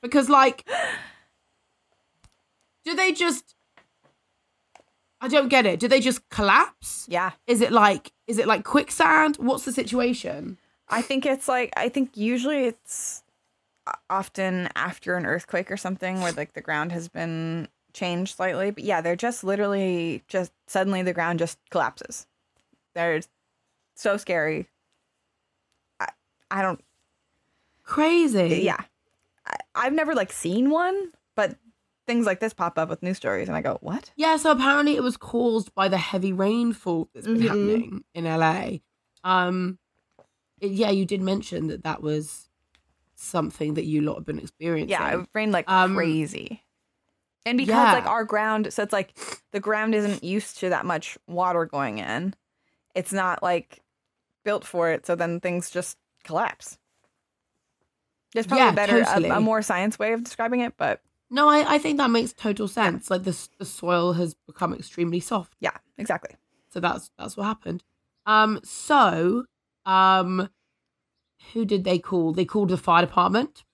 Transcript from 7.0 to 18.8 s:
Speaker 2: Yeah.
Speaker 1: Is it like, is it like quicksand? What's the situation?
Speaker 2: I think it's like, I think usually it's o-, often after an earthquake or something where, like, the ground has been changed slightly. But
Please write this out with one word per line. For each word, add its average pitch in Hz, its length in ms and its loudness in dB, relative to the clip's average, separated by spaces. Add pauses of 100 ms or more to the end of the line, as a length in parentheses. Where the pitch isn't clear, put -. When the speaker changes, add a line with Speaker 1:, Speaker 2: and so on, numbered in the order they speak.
Speaker 2:
Yeah. 175 220 -2 (160)
Speaker 1:
Is 240 140 4
it 240 100 4
like, 208 400 4 (160)
is 226 100 0
it 220 100 2
like 220 160 2
quicksand? 311 760 4
What's 262 280 -2
the 262 60 -4
situation? 220 840 -4 (320)
Speaker 2:
I 226 120 0
think 269 240 -2
it's 269 220 0
like, 254 280 -2
I - 140 0
think 262 260 -4
usually 247 500 0
it's - 580 -8 (640)
o-, - 60 -6 (160)
often 185 640 -4
after 180 400 -4
an 175 100 -4
earthquake 175 460 -4
or 196 60 -6
something 185 440 -6
where, 175 120 -2
like, 147 200 -8
the 151 80 -14
ground 156 300 -4
has 170 160 -8
been 165 600 -6 (260)
changed 180 420 -4
slightly. 185 340 -2
But 208 140 -10